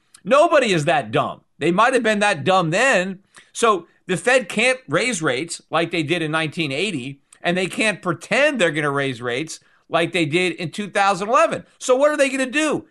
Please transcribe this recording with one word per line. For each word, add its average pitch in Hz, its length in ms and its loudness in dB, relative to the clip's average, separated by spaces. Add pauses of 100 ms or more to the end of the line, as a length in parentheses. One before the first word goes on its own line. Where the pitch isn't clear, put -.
(240)
Nobody 269 480 4
is 156 120 2
that 147 260 0
dumb. 117 320 -2 (160)
They 160 120 0
might 226 240 4
have 240 80 0
been 220 160 0
that 202 260 0
dumb 185 260 2
then. 190 500 2 (320)
So 208 340 0 (200)
the 180 100 -2
Fed 240 320 0
can't 254 400 0
raise 190 340 -2
rates 143 480 -4
like 165 200 0
they 170 120 -2
did 165 200 -2
in 156 80 -4
nineteen 160 420 -4
eighty, 139 480 -6 (220)
and 175 140 0
they 185 100 -2
can't 208 360 -2
pretend 233 580 -2
they're 170 100 2
gonna 147 200 -2
raise 135 320 -4
rates 127 380 -6 (280)
like 165 240 0
they 170 140 0
did 175 280 0
in 175 160 -8
two 208 180 -8
thousand 196 400 0
eleven. 294 360 2 (140)
So 254 180 2
what 294 140 4
are 302 60 -2
they 277 120 2
gonna 262 180 -2
do? 262 440 -2